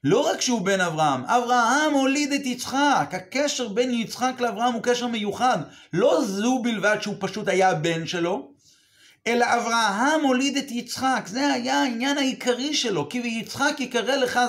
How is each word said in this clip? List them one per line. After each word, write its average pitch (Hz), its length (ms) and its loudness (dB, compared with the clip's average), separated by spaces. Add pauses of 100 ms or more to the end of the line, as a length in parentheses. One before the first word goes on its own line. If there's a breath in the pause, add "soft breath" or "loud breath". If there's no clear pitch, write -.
לא 202 280 4
רק - 100 -2
שהוא 349 200 0
בן 190 200 2
אברהם, 156 440 0
אברהם 247 680 2
הוליד 269 380 0
את 285 140 -2
יצחק. 247 680 0
הקשר 269 560 -4
בין 247 260 0
יצחק 240 460 -2
לאברהם 240 340 0
הוא 226 100 -4
קשר 240 240 0
מיוחד. 220 500 0 (360 loud breath)
לא 277 320 4
זו 220 380 0
בלבד 208 380 2
שהוא 208 180 -6
פשוט 196 280 -4
היה 185 260 4
בן 165 340 -2
שלו, 180 440 -4 (760 soft breath)
אלא 240 260 4
אברהם 233 720 2
הוליד 269 340 2
את - 140 -6
יצחק. 240 540 -2
זה 254 280 -2
היה 262 280 0
העניין 269 360 0
העיקרי 262 560 -2
שלו, 175 360 -2
"כי 247 120 -4
ביצחק 240 580 -4
יקרא 240 360 -2
לך 247 340 0